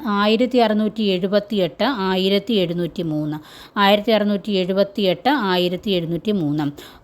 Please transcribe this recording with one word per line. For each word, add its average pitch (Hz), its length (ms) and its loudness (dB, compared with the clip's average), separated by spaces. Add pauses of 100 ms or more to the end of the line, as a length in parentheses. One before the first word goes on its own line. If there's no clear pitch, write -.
ആയിരത്തി 214 520 2
അറുന്നൂറ്റി 214 460 2
എഴുപത്തിയെട്ട്, 196 800 0
ആയിരത്തി 196 720 0
എഴുന്നൂറ്റി 175 480 -2
മൂന്ന്. 151 380 -4 (380)
ആയിരത്തി 202 340 2
അറുന്നൂറ്റി 208 400 0
എഴുപത്തിയെട്ട്, 190 800 0
ആയിരത്തി 185 600 0
എഴുന്നൂറ്റി 170 400 -2
മൂന്ന്. 151 340 0 (380)